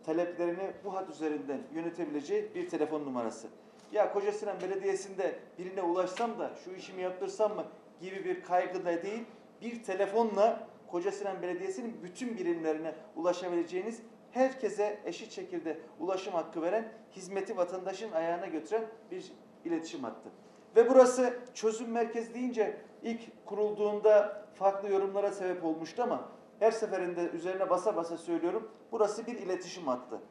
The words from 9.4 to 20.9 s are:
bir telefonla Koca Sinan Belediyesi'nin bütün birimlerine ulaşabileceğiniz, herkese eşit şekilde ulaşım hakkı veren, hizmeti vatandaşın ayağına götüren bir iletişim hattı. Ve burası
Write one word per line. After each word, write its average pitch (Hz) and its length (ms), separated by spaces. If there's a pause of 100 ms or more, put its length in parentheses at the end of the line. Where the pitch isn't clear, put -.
bir 233 220
telefonla 202 840 (240)
Koca 175 200
Sinan 190 300
Belediyesi'nin 180 640
bütün 220 340
birimlerine 160 580 (200)
ulaşabileceğiniz, 180 840 (300)
herkese 226 760
eşit 175 260
şekilde 165 460 (220)
ulaşım 185 340
hakkı 165 280
veren, 214 300 (200)
hizmeti 190 460
vatandaşın 185 540
ayağına 170 340
götüren 185 400 (260)
bir 180 200 (340)
iletişim 160 380
hattı. 110 260 (460)
Ve 233 140
burası 254 500 (140)